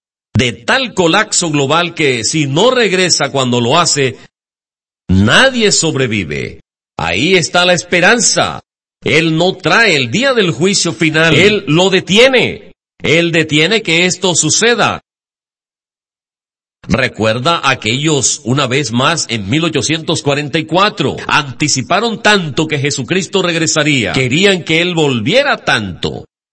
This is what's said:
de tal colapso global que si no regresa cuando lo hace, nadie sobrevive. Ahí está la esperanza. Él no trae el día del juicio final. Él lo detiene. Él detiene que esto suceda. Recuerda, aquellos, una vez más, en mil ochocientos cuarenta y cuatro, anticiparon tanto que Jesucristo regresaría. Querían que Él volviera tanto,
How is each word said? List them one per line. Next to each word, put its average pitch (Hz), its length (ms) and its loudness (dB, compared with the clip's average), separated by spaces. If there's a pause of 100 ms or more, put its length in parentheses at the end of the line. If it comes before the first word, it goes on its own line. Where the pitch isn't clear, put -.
(360)
de 123 180 2
tal 220 400 -4
colapso 185 560 0
global 151 460 0
que 131 280 0
si 151 220 -2
no 165 240 2
regresa 185 640 0
cuando 123 300 0
lo 135 180 2
hace, 143 380 -2 (920)
nadie 196 640 4
sobrevive. 104 880 -4 (400)
Ahí 107 360 0
está 180 300 0
la 180 80 2
esperanza. 175 880 0 (420)
Él 160 340 0
no 180 180 0
trae 190 400 2
el 123 160 -2
día 254 220 0
del 190 180 2
juicio 175 400 0
final. 160 420 2
Él 196 340 2
lo 175 220 4
detiene. 190 840 2 (280)
Él 165 300 0
detiene 160 500 0
que 175 240 0
esto 175 300 -2
suceda. 156 640 0 (1900)
Recuerda, 123 840 -2
aquellos, 135 760 -2
una 131 200 0
vez 123 260 -2
más, 143 380 -2
en 104 200 -4
mil 156 160 0
ochocientos 156 580 -4
cuarenta 147 360 -2
y 151 60 -4
cuatro, 180 520 0 (100)
anticiparon 147 960 -2
tanto 175 440 0
que 147 120 -4
Jesucristo 147 640 -2
regresaría. 156 720 0
Querían 160 500 2
que 165 180 0
Él 175 140 -2
volviera 160 680 0
tanto, 90 600 -4 (280)